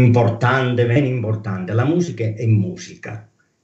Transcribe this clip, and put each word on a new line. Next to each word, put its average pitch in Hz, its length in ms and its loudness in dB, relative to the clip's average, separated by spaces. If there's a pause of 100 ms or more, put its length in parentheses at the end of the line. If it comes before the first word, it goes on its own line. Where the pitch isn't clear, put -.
importante, 120 840 2
meno 131 200 2
importante. 104 680 -4
La 117 120 2
musica 143 400 -2
è 110 220 -4
musica 107 800 -2 (360)